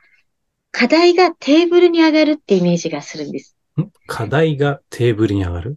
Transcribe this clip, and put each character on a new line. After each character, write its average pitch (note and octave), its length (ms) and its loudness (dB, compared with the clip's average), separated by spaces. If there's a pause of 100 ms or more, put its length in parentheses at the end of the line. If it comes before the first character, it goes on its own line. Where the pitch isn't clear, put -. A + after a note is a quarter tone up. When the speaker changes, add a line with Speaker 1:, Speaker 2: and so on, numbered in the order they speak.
(720)
Speaker 1:
課 A#3+ 160 -2
題 E4+ 260 4
が F4 180 2
テ D#4+ 320 2
ー E4+ 60 0
ブ F4 120 4
ル F4 80 6
に E4+ 120 2
上 D#4+ 120 2
が D#4 100 2
る D4 80 0
っ D4+ 60 -4
て - 180 -2
イ F3+ 60 2
メ F3 140 2
ー - 20 0
ジ E3+ 120 -8
が D3 120 -10
す - 160 -16
る D3 100 -10
ん - 60 -12
で C#3 60 -10
す。 - 180 -20 (200)
Speaker 2:
ん？ - 140 -4 (160)
課 A2 200 -8
題 D3+ 280 0
が C#3+ 240 -2 (100)
テ A#2+ 220 -2
ー A2 40 -2
ブ A2 120 0
ル G2+ 80 -2
に G2 80 -2
上 F2 80 -6
が F2 80 -6
る？ A#2+ 180 -10